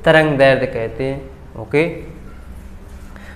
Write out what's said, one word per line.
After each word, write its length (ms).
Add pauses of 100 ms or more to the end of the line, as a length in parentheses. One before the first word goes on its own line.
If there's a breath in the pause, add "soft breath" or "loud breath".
तरंग 340
दैर्ध्य 280
कहते 380
हैं। 560
ओके, 280 (1500 loud breath)